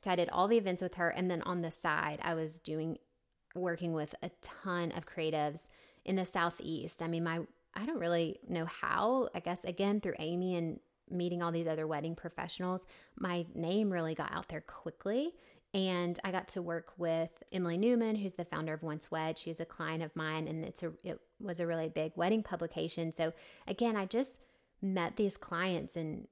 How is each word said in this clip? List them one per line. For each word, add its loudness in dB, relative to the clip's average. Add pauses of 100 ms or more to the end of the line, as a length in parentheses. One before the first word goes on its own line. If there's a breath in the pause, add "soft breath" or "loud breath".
So 0
I 6
did 4
all 4
the 8
events 0
with -2
her. 2
And 2
then 0
on 0
the 0
side, 0
I 0
was -2
doing, -2 (560)
working 0
with -2
a -4 (100)
ton -2
of -6
creatives 0 (380 loud breath)
in 2
the 2
Southeast. 0
I -2
mean, 0
my, 0 (340)
I -4
don't -2
really 2
know 0
how, 2
I -2
guess, -2
again, 2
through 0
Amy 0
and 0 (280)
meeting 0
all 2
these 2
other 0
wedding -2
professionals, -4 (300 loud breath)
my 0
name 2
really 0
got -4
out -4
there -6
quickly. -2 (400 loud breath)
And 2
I -2
got -2
to -4
work -4
with 2 (200)
Emily 2
Newman, 6
who's -2
the -2
founder -2
of -6
Once -4
Wed. 0
She -6
was -6
a -2
client -4
of -6
mine, -2
and -2
it's -8
a, -4 (100)
it -6 (220)
was -4
a 2
really 0
big 0
wedding 4
publication. -2
So 0 (340 loud breath)
again, 2
I 0
just 0 (420 soft breath)
met 0
these 2
clients 0
and -4